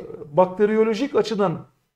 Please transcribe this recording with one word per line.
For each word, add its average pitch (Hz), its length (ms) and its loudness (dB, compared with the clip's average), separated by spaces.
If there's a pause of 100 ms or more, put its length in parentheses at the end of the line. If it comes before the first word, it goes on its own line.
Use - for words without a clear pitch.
(340)
bakteriyolojik 214 840 2
açıdan 202 500 0 (300)